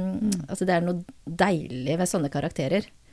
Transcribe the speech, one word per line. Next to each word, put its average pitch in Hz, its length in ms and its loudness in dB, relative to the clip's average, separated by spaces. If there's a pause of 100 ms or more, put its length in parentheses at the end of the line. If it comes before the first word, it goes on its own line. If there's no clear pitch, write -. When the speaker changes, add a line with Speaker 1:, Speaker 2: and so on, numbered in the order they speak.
(220)
Speaker 1:
Mm. 190 260 0
Speaker 2:
altså, 190 180 -4
det 180 120 4
er 170 80 2
noe 175 180 -2 (240)
deilig 160 720 0
ved 180 80 2
sånne 160 240 0
karakterer, 156 540 0 (280)